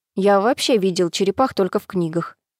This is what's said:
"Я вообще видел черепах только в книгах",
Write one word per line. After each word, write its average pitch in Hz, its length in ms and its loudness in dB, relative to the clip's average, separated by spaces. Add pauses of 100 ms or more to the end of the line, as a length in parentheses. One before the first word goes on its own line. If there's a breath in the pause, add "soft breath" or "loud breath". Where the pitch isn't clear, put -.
(180)
"Я 196 220 4
вообще 247 380 2
видел 185 320 0
черепах 196 440 -2
только 190 240 -2
в - 100 -6
книгах", 170 500 -4 (220)